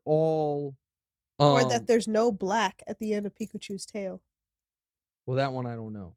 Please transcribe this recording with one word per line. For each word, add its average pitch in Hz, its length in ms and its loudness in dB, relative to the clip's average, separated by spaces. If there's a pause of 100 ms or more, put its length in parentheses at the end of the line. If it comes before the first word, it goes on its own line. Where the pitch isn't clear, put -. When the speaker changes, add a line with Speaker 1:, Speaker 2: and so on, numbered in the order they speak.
Speaker 1:
all, 151 720 0 (600)
Speaker 2:
Or 143 260 8
that 170 160 2
Speaker 1:
um, - 60 -10
Speaker 2:
there's 117 220 4
no 220 240 2
black 196 540 -2
at - 140 -8
the 214 120 -4
end 208 140 -2
of 190 80 -10
Pikachu's 202 500 -10
tail. 185 380 -10 (1040)
Speaker 1:
Well, 127 100 -4
that 135 160 0
one 127 140 -4
I 117 80 -6
don't 110 180 -10
know. 95 240 -12